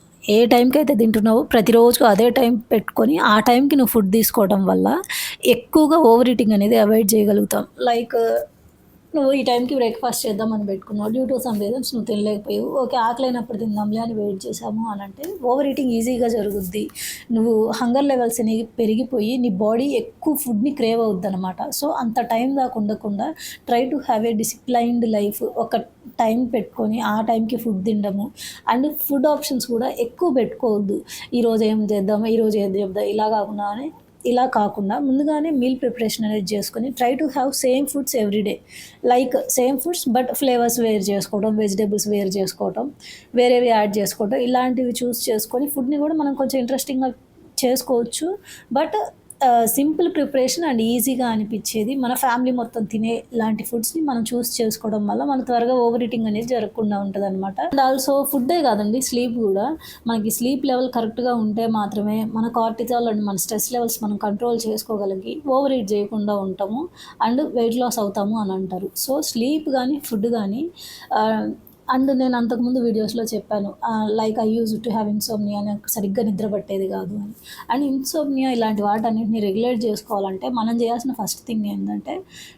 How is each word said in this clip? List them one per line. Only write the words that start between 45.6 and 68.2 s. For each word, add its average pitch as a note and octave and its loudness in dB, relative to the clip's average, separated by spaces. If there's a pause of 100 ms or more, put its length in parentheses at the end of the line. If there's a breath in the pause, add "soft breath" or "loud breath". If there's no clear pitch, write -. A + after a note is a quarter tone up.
ఫుడ్‌ని C#4+ -2
కూడా D4 0
మనం C#4+ 0
కొంచెం C4+ 0
ఇంట్రెస్టింగ్‌గా C4 -2 (560)
చేసుకోవచ్చు. B3+ -2 (360 loud breath)
But, D4+ 0 (580)
ఆ, A#3 6
సింపుల్ D4+ 2
ప్రిపరేషన్ C#4 0
and A3+ 0
ఈజీగా A#3+ 0
అనిపించేది, A3 -2
మన B3+ -2
ఫ్యామిలీ B3 0
మొత్తం A#3+ -4
తినే A3+ -2 (100)
ఇలాంటి A3 0
ఫుడ్స్‌ని A#3 -4
మనం B3 0 (100)
చూస్ A#3+ -2
చేసుకోవడం G#3+ -2
వల్ల G#3+ -2
మన C4+ 0
త్వరగా B3 0
ఓవర్ A#3+ 2
ఈటింగ్ A3+ -2
అనేది G#3+ -2
జరగకుండా G#3+ -2
ఉంటదన్నమాట. G3 -4 (120)
And D4 0
also C4+ 2
ఫుడ్డే C#4+ 0
కాదండి, A3 2
స్లీప్ B3 -2
కూడా. A3 0 (300 loud breath)
మనకి A3 0
స్లీప్ C4 0
లెవెల్ B3+ 0
కరెక్ట్గా A#3+ -2
ఉంటే A3 0
మాత్రమే G#3 -2
మన A3 -2
కార్టిజాల్ A#3 0
and G#3 -2
మన G3+ -2
స్ట్రెస్ G#3 -4
లెవెల్స్ A#3 -2
మనం G#3 -4
కంట్రోల్ A3+ -2
చేసుకోగలిగి G#3+ -6
ఓవర్ C4+ 2
ఈట్ G#3+ -2
చేయకుండా G#3 -2
ఉంటాము G3+ -4 (400 loud breath)
and B3+ -2
వెయిట్ A#3 2
లాస్ A#3+ -2
అవుతాము G#3 -2